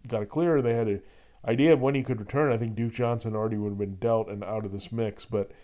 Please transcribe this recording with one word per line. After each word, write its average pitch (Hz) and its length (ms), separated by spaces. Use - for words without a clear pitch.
got 113 160
a 104 40
clear, 160 340
they 120 140
had 113 140
an 101 140
idea 131 260
of 143 80
when 135 140
he 139 80
could 127 180
return, 135 320
I 117 60
think 113 160
Duke 117 180
Johnson 117 420
already 107 220
would 104 140
have 101 80
been 101 180
dealt 113 320
and 101 160
out 107 200
of 98 80
this 98 200
mix, 113 320
but 104 280